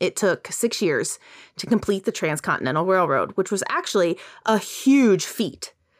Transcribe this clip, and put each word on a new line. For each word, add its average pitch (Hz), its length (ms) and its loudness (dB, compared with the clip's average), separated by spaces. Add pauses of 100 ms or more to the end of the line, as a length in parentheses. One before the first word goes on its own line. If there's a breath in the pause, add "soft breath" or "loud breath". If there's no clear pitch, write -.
It 220 160 -2
took 180 320 0
six - 340 -4
years 143 360 0 (380 loud breath)
to - 100 -10
complete 202 380 0
the 220 80 -2
Transcontinental 156 720 -2
Railroad, 175 480 2
which 185 180 -2
was 196 180 -2
actually 190 500 0 (260 loud breath)
a 220 140 2
huge 233 680 4
feat. - 480 -6 (280)